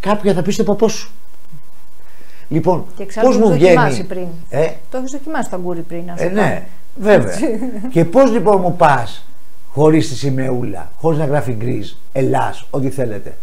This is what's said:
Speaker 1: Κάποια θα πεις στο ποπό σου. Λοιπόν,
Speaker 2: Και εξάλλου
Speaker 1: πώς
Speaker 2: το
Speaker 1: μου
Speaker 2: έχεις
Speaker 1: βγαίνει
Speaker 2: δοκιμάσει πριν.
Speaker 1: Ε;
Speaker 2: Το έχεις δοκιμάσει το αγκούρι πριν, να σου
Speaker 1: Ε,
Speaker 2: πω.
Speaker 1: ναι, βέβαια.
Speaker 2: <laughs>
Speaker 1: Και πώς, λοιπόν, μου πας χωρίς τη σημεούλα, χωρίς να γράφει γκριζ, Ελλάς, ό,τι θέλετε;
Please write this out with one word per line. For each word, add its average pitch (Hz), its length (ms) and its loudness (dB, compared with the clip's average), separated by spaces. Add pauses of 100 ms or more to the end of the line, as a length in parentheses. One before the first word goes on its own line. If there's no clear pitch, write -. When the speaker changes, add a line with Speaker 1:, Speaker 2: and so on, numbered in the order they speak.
Speaker 1:
Κάποια 202 340 2
θα 175 80 0
πεις 190 120 0
στο 220 100 2
ποπό 202 240 2
σου. - 220 -2 (1400)
Λοιπόν, 160 360 2 (120)
Speaker 2:
Και 208 60 -4
εξάλλου 214 240 0
Speaker 1:
πώς 254 100 4
Speaker 2:
το 208 60 4
Speaker 1:
μου 220 60 6
Speaker 2:
έχεις 165 100 4
Speaker 1:
βγαίνει 175 180 8
Speaker 2:
δοκιμάσει 135 280 2
πριν. 185 220 -4 (220)
Speaker 1:
Ε; 151 200 0 (220)
Speaker 2:
Το 254 80 -4
έχεις 262 120 -4
δοκιμάσει 277 400 -4
το 190 60 -4
αγκούρι 180 240 -4
πριν, 170 260 -4
να 175 100 -6
σου 175 80 -2
Speaker 1:
Ε, - 40 0
Speaker 2:
πω. 185 60 -2
Speaker 1:
ναι, 151 320 0 (300)
βέβαια. 185 400 4 (300)
Speaker 2:
<laughs> 240 260 -4
Speaker 1:
Και 165 120 4
πώς, 247 260 4
λοιπόν, 202 300 2
μου 180 160 0
πας 139 480 2 (480)
χωρίς 156 360 4
τη 135 60 -4
σημεούλα, 123 760 -2 (100)
χωρίς 160 180 0
να 160 60 0
γράφει 139 280 0
γκριζ, 107 380 -2 (220)
Ελλάς, 127 580 0
ό,τι 135 200 -2
θέλετε; 117 520 -4